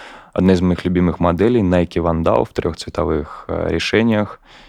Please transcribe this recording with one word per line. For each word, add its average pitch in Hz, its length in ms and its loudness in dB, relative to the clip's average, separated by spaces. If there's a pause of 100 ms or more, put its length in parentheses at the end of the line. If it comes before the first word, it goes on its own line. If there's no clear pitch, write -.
(320)
одна 92 220 4
из 90 80 2
моих 90 240 0
любимых 87 340 0
моделей — 92 400 2
Nike 87 420 0
Vandal 85 440 2
в - 80 -20
трёх 85 220 -4
цветовых, 80 720 -6
э, 82 200 -4
решениях 104 720 0 (280)